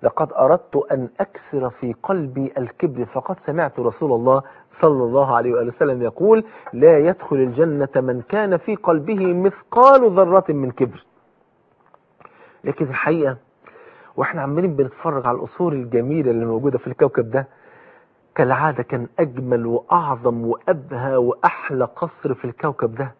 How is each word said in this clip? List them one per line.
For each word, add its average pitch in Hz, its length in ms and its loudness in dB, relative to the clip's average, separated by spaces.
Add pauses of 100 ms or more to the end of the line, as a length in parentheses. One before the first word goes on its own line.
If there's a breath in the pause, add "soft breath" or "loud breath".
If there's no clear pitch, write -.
"لقد 123 300 -2
أردت 156 440 2 (160)
أن 131 160 -4 (120)
أكسر 135 500 -6
في 120 320 -8
قلبي 139 560 -4
الكبر، 123 460 -6
فقد 131 320 -8 (100)
سمعت 147 340 -4
رسول 120 320 -2
الله 127 300 2 (380 loud breath)
صلى 143 240 4
الله 131 320 2
عليه 120 180 2
وآله 120 220 -2
وسلم 131 260 0
يقول: 208 420 2 (280 loud breath)
لا 151 260 6
يدخل 160 380 0
الجنة 135 600 0
من 127 320 -2
كان 202 280 0
في 202 200 -4
قلبه 175 580 0
مثقال 233 840 6
ذرة 185 320 6
من 139 220 -2
كبر". - 340 -4 (1600 soft breath)
لكن 143 200 -4
الحقيقة 139 520 -2 (800 loud breath)
واحنا 139 260 -4
عمالين 151 340 -2
بنتفرج 135 500 -4
على 120 100 0
القصور 170 360 -4
الجميلة 127 580 -2
اللي 117 160 -2
موجودة 120 320 -2
في - 80 -8
الكوكب 127 440 -2
ده، 135 180 -4 (840 soft breath)
كالعادة 131 480 0
كان 120 240 -6 (120)
أجمل 123 480 -2
وأعظم 120 800 -2
وأبهى 135 680 -4
وأحلى 127 680 -2
قصر 143 500 -6
في - 100 -20
الكوكب 123 500 -4
ده 127 260 -8